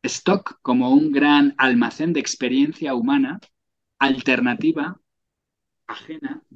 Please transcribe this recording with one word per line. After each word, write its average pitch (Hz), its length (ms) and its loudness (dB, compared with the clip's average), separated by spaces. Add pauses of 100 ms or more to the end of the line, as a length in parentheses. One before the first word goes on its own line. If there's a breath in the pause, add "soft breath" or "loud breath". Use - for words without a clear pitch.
stock, - 580 -4
como 123 300 0
un 151 200 4
gran 143 460 4
almacén 131 560 0
de 147 80 -2
experiencia 139 720 -2
humana, 135 460 0 (600)
alternativa, 135 1000 -2 (880)
ajena, 143 540 -12 (140)